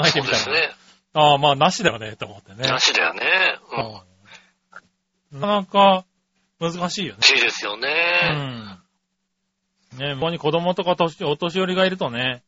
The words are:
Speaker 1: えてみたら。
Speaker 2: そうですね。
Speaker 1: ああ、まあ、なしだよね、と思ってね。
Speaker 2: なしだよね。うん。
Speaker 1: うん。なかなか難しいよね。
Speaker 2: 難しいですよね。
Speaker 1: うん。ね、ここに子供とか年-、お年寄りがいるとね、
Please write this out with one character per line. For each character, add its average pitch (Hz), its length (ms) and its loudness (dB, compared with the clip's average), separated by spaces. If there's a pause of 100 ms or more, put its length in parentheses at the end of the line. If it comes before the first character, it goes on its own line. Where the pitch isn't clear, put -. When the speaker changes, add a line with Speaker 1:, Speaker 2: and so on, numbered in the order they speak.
Speaker 1:
え 156 60 4
て 147 80 0
み 135 60 -4
た - 60 0
ら。 - 60 2
Speaker 2:
そ - 120 -4
う - 40 -2
で 160 60 2
す 156 80 -2
ね。 - 60 -12 (400)
Speaker 1:
あ 147 220 6
あ、 - 20 0
ま 147 140 4
あ、 135 40 2
な 156 140 4
し 202 120 -6
だ 160 80 4
よ 117 80 -6
ね、 107 180 -10
と - 100 -10
思 101 120 -18
っ - 40 -20
て - 100 -20
ね。 123 160 -4
Speaker 2:
な 127 100 0
し - 140 2
だ - 140 0
よ - 80 -4
ね。 - 80 -8 (500)
う 123 80 -4
ん。 117 60 -4
Speaker 1:
う - 100 -12
ん。 - 40 -18 (1300)
な 139 80 -12
か 170 60 -4
な 202 180 0
か 196 400 6 (560)
難 170 300 -4
し 202 120 -6
い - 40 -4
よ 104 80 -10
ね。 98 60 -20
Speaker 2:
難 139 160 4
し - 20 0
い - 20 0
で 117 100 0
す - 140 -8
よ 104 120 -6
ね。 123 120 -6 (420)
Speaker 1:
う 151 40 -2
ん。 120 440 -8 (1200)
ね、 143 160 -6
こ 135 80 -8
こ 165 80 -2
に 170 80 -8
子 151 140 -2
供 170 220 0
と 185 100 -4
か 175 120 2
年-、 165 280 -2
お 147 120 0
年 175 220 -4
寄 190 80 0
り 180 80 -2
が 190 120 4
い 185 40 2
る 190 60 -6
と 175 140 -4
ね、 123 380 -4